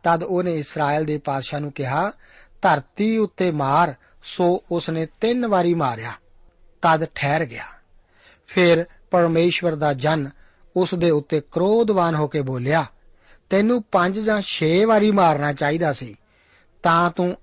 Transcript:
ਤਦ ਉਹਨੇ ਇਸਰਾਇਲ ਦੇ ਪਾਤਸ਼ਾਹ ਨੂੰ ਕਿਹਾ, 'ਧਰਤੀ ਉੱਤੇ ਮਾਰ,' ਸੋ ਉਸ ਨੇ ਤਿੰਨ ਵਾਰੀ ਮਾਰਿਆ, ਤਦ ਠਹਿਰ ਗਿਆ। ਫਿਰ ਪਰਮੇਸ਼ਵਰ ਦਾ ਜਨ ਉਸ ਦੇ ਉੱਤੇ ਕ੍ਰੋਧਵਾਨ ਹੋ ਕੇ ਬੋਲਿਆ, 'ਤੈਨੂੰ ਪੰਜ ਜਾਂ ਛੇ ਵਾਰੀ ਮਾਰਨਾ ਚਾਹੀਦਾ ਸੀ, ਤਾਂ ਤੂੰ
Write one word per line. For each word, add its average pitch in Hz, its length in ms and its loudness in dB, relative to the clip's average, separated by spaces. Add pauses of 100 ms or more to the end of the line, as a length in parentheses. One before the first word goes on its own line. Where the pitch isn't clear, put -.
ਤਦ 170 200 0
ਉਹਨੇ 175 360 -2
ਇਸਰਾਇਲ 151 460 -2
ਦੇ 151 140 -4
ਪਾਤਸ਼ਾਹ 139 420 -6
ਨੂੰ 147 120 -8
ਕਿਹਾ, 147 400 -4 (500)
'ਧਰਤੀ 202 560 0
ਉੱਤੇ 190 320 0
ਮਾਰ,' 147 440 2 (280)
ਸੋ 180 480 -2
ਉਸ 170 200 -4
ਨੇ 160 160 -4 (140)
ਤਿੰਨ 240 260 0
ਵਾਰੀ 185 280 2
ਮਾਰਿਆ, 117 380 -4 (680)
ਤਦ 160 220 2 (100)
ਠਹਿਰ 147 320 -2
ਗਿਆ। 113 180 -14 (840)
ਫਿਰ 170 400 2 (240)
ਪਰਮੇਸ਼ਵਰ 170 640 2
ਦਾ 147 180 0
ਜਨ 143 380 -2 (460)
ਉਸ 180 180 0
ਦੇ 170 160 2
ਉੱਤੇ 147 300 0
ਕ੍ਰੋਧਵਾਨ 196 760 0
ਹੋ 151 140 0
ਕੇ 151 140 -4
ਬੋਲਿਆ, 131 420 -2 (680)
'ਤੈਨੂੰ 214 320 2
ਪੰਜ 190 360 0
ਜਾਂ 214 220 -2
ਛੇ 170 440 0
ਵਾਰੀ 214 260 4
ਮਾਰਨਾ 151 420 2
ਚਾਹੀਦਾ 151 400 -2
ਸੀ, 117 240 -12 (680)
ਤਾਂ 170 280 2
ਤੂੰ 180 320 -2